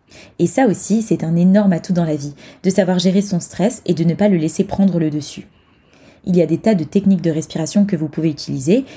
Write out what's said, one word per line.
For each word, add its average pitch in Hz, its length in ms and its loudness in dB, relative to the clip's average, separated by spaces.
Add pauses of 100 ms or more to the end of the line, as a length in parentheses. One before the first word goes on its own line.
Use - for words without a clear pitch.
(380)
Et 170 80 2
ça 262 200 2
aussi, 202 340 0
c'est 175 240 -2
un 165 120 -2
énorme 190 360 4
atout 165 220 -2
dans 170 100 2
la 156 120 -2
vie, 143 180 -10 (280)
de 180 60 -2
savoir 185 300 2
gérer 185 240 2
son 185 180 -2
stress - 460 -2
et 170 80 -2
de 160 100 -2
ne 170 80 2
pas 202 160 0
le 190 80 2
laisser 165 280 0
prendre 190 340 0
le 156 100 0
dessus. - 400 -8 (760)
Il 180 100 0
y 175 60 4
a 156 40 4
des 156 120 -2
tas 220 160 2
de 160 100 -2
techniques 196 380 0
de 165 80 0
respiration 160 560 -2
que 190 100 -2
vous 151 120 -4
pouvez 160 200 -4
utiliser, 143 560 -2 (120)